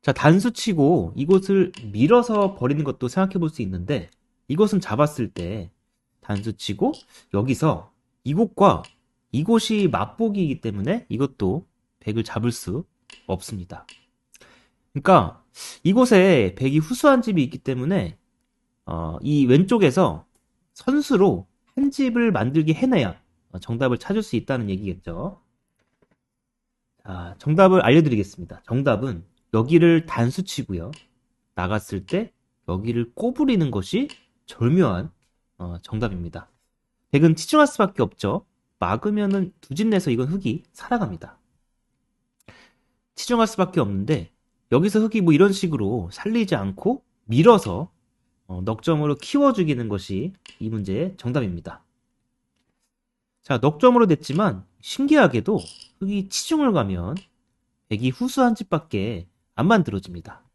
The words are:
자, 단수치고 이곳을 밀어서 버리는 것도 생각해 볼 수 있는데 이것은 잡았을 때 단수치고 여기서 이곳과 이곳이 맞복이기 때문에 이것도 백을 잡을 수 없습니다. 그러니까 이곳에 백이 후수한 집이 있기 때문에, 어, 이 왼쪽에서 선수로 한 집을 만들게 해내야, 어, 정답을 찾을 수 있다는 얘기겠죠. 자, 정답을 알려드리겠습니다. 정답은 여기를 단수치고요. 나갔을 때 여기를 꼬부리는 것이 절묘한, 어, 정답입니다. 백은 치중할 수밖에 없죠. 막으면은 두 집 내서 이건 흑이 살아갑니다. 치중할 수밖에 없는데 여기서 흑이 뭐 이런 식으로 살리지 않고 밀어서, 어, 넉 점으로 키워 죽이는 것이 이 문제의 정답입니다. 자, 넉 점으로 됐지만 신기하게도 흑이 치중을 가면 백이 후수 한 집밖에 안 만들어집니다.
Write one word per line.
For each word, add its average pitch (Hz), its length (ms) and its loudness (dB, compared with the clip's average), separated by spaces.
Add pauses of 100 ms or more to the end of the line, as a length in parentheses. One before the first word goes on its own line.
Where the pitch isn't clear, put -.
자, 139 100 0
단수치고 165 1040 2
이곳을 190 560 2 (200)
밀어서 208 640 2
버리는 143 260 -2
것도 131 260 -6
생각해 190 300 -2
볼 165 120 -2
수 131 120 -10
있는데 92 480 -6 (380)
이것은 190 320 2
잡았을 113 500 -2
때 90 400 -10 (500)
단수치고 104 720 -4 (420)
여기서 123 580 -2 (320)
이곳과 165 580 0 (500)
이곳이 208 580 0
맞복이기 170 720 -4
때문에 113 480 -4
이것도 117 580 -4 (340)
백을 107 240 -4
잡을 117 280 -4
수 120 320 -8 (420)
없습니다. 92 600 -10 (1040)
그러니까 139 500 2 (400)
이곳에 185 760 4
백이 135 220 0
후수한 254 440 2
집이 185 220 0
있기 - 140 -8
때문에, 131 600 -4 (680)
어, 82 380 -8
이 143 240 2
왼쪽에서 156 800 4 (480)
선수로 202 720 0 (280)
한 277 160 0
집을 240 420 0
만들게 151 420 0
해내야, 175 460 0 (320)
어, 92 60 -12
정답을 120 400 -2
찾을 208 240 -4
수 - 140 -6
있다는 117 320 -4
얘기겠죠. 95 720 -8 (1600)
자, 90 360 -14
정답을 185 420 4
알려드리겠습니다. 110 840 2
정답은 120 600 -2 (300)
여기를 165 520 4
단수치고요. 117 840 -6 (640)
나갔을 95 520 -4
때 202 260 -4 (360)
여기를 117 460 -4
꼬부리는 240 560 0
것이 175 380 -4 (380)
절묘한, 120 640 0 (480)
어, 87 240 -10
정답입니다. 92 680 -8 (640)
백은 156 240 4
치중할 302 300 4
수밖에 - 360 -2
없죠. 104 440 -4 (360)
막으면은 196 800 -2
두 - 160 -12
집 214 100 0
내서 190 240 0
이건 123 180 0
흑이 170 440 -6
살아갑니다. 151 680 -8 (1800)
치중할 226 320 0
수밖에 185 320 -2
없는데 101 540 -2 (400)
여기서 196 280 2
흑이 220 200 0
뭐 165 120 4
이런 190 200 6
식으로 117 600 -2
살리지 214 440 -2
않고 104 480 -4 (200)
밀어서, 147 680 4 (560)
어, 90 160 -10
넉 110 180 -6
점으로 151 320 0
키워 277 380 2
죽이는 139 360 -2
것이 104 440 -6 (260)
이 110 100 -8
문제의 110 480 -4
정답입니다. 101 680 -6 (1600)
자, 127 160 -4
넉 151 200 0
점으로 240 280 6
됐지만 151 600 -2 (140)
신기하게도 208 800 2 (400)
흑이 196 280 -4
치중을 294 440 -2
가면 98 420 -2 (760)
백이 113 220 -2
후수 247 320 -2
한 233 140 2
집밖에 104 720 -6 (260)
안 117 140 0
만들어집니다. 98 760 -2 (120)